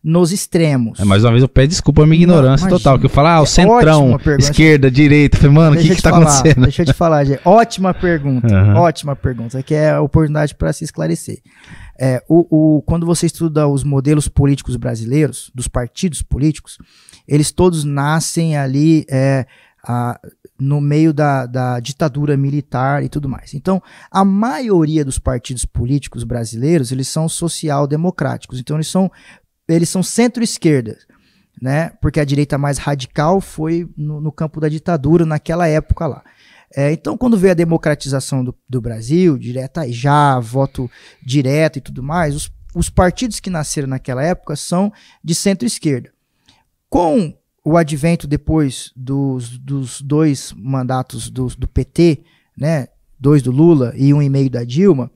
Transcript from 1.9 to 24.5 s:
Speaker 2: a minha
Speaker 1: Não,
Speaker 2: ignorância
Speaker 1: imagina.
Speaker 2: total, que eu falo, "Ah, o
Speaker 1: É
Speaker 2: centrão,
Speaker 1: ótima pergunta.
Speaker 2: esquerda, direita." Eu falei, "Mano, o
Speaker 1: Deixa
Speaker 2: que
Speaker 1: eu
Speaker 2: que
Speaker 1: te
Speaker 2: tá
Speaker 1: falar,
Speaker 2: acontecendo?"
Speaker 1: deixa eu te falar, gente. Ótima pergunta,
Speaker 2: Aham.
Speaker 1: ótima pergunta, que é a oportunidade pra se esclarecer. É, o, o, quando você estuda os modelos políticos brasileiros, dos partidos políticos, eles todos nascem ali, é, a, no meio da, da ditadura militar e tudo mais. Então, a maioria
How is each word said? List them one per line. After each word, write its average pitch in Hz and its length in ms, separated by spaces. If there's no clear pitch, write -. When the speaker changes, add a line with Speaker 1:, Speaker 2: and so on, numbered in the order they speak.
Speaker 2:
a 151 40
minha 165 180
Speaker 1:
Não, 180 100
Speaker 2:
ignorância 139 280
Speaker 1:
imagina. 185 160
Speaker 2:
total, 131 200
que 120 60
eu 123 40
falo, 147 180
"Ah, 170 140
o - 20
Speaker 1:
É 131 40
Speaker 2:
centrão, 175 580
Speaker 1:
ótima 131 140
pergunta. 143 240
Speaker 2:
esquerda, 147 480
direita." 147 460
Eu - 40
falei, 143 140
"Mano, 160 160
o 143 40
Speaker 1:
Deixa 165 120
Speaker 2:
que 190 40
Speaker 1:
eu 185 40
Speaker 2:
que - 60
Speaker 1:
te - 20
Speaker 2:
tá 160 60
Speaker 1:
falar, 170 140
Speaker 2:
acontecendo?" 135 300
Speaker 1:
deixa 139 180
eu 170 60
te 131 60
falar, 160 300
gente. 139 220
Ótima 190 480
pergunta, 143 600
Speaker 2:
Aham. 101 240
Speaker 1:
ótima 147 360
pergunta, 123 460
que 151 140
é 151 160
a 147 100
oportunidade 151 540
pra 156 180
se - 100
esclarecer. 160 560
É, 127 280
o, 156 500
o, 135 40
quando 165 240
você 170 220
estuda 156 400
os 139 160
modelos 143 440
políticos 139 480
brasileiros, 120 760
dos 123 140
partidos 131 560
políticos, - 560
eles 147 240
todos 175 320
nascem 151 720
ali, 143 500
é, 135 380
a, 120 360
no 143 220
meio 151 320
da, 139 320
da 123 340
ditadura 143 560
militar 139 680
e 131 60
tudo 147 200
mais. - 240
Então, 185 280
a 190 160
maioria 196 800